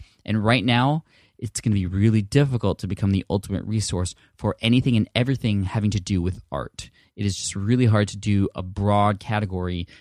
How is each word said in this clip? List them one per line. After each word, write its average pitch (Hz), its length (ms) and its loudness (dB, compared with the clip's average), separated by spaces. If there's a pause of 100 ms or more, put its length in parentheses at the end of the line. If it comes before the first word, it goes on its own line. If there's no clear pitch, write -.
(240)
And 107 180 -2
right 110 220 2
now, 127 400 2 (320)
it's - 240 -8
gonna 110 140 0
be 98 100 2
really 104 380 4
difficult 120 560 0
to - 80 -8
become 98 240 -2
the 95 180 0
ultimate 98 380 -4
resource 101 480 -4 (240)
for - 240 -2
anything 120 340 2
and 107 180 0
everything 113 500 0
having 104 260 -2
to 101 100 -2
do 90 220 -2
with 90 180 -4 (100)
art. - 380 -10 (260)
It 101 120 -4
is 95 100 -2
just - 180 -8
really 117 300 2
hard 107 240 4
to - 80 -12
do 101 380 0
a - 80 -6
broad 101 580 0
category 90 680 -4 (140)